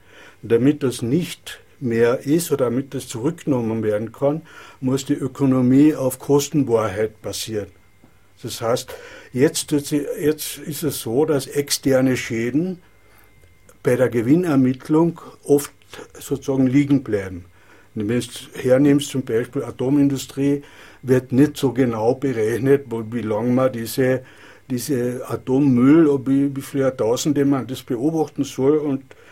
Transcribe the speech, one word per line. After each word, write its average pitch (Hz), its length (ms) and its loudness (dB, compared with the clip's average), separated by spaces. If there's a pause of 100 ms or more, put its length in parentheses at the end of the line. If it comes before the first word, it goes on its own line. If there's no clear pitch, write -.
(420)
Damit 123 400 2
das 123 200 -4
nicht 156 580 -4 (200)
mehr 117 400 2
ist 165 300 -2
oder 131 160 0
damit 123 280 -4
das 127 140 -10
zurückgenommen 117 720 -4
werden 107 300 -2
kann, 147 300 -2 (380)
muss 131 240 -2
die 185 100 -2
Ökonomie 135 800 4
auf 131 240 -4
Kostenwahrheit 113 1040 0
basieren. 104 460 -8 (760)
Das 117 200 -10
heißt, 117 320 -2 (380)
jetzt 143 360 2
tut 143 180 -2
sie, 147 200 -2 (120)
jetzt 151 400 -4
ist 151 240 -10
es 143 180 -4
so, 123 240 0
dass 147 220 -2
externe 131 720 0
Schäden 127 640 -4 (1000)
bei 123 140 2
der 123 120 2
Gewinnermittlung 147 1120 2 (240)
oft 143 280 2 (460)
sozusagen 135 480 -2
liegen 139 360 4
bleiben. 95 420 -6 (500)
Und 107 140 -4
wenn 120 120 0
du 120 60 -8 (280)
hernimmst, 143 560 2
zum 131 140 -4
Beispiel 120 380 -2
Atomindustrie, 139 1000 0 (400)
wird 127 300 2
nicht 143 240 4
so 131 160 0
genau 117 420 0
berechnet, 127 720 0
wo, 113 220 -6
wie 117 120 -4
lang 110 320 0
man 131 180 2
diese, 127 500 -2 (480)
diese 123 580 -4
Atommüll, 135 800 4
ob 131 200 0
wie, 139 260 0
wie 135 80 -6
viele 135 220 -4
Jahrtausende 131 600 0
man 135 220 0
das - 160 -10
beobachten 143 600 -2
soll 139 340 0
und, 139 240 -4 (300)